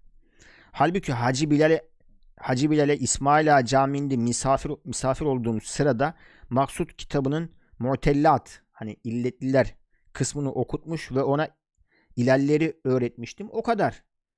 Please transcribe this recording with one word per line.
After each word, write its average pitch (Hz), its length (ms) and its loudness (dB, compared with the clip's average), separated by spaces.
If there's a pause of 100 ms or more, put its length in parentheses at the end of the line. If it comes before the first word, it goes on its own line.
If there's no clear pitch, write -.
(720)
Halbuki 165 400 0
Hacı 127 380 0
Bilal'e, 156 380 4 (480)
Hacı 131 340 0
Bilal'e 147 260 2
İsmail 147 600 2
Ağa 131 80 4
Camii'nde 135 520 0
misafir, 127 560 0 (120)
misafir 131 400 -4
olduğum 117 360 -2
sırada 143 540 -2 (360)
Maksut 139 460 -2
kitabının 147 560 -4 (260)
Mu'tellat, 143 840 0 (100)
hani 110 320 -12
illetliler 123 680 -2 (380)
kısmını 135 400 -4
okutmuş 151 600 -6
ve 131 100 0
ona 143 260 0 (680)
ilalleri 139 680 2
öğretmiştim. 123 640 -4
O 226 120 -6
kadar. 202 420 -2 (340)